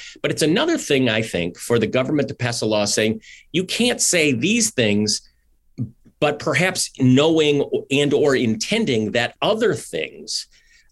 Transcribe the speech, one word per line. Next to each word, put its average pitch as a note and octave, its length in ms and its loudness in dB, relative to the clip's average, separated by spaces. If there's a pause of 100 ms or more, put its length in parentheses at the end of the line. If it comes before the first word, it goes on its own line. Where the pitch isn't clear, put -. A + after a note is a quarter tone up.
(220)
But - 80 -2
it's - 140 -2
another C4+ 340 2
thing, C3 320 0
I A2 140 0
think, F2 340 -4
for A#2+ 220 0
the G#2+ 80 0
government C3 400 -2
to - 80 -10
pass A#2+ 260 -4
a A#2 60 -2
law G#2+ 180 0
saying A2 360 0 (300)
you F3 120 -2
can't - 380 -2
say D#3 300 2
these G3 400 0
things, G#2+ 500 0 (960)
but D3 200 0
perhaps F3 600 -2
knowing D3 680 4 (220)
and C#3+ 220 2
or C#3 220 4
intending A2 760 0
that A#2 300 -2
other G#3+ 320 2
things - 720 -8 (440)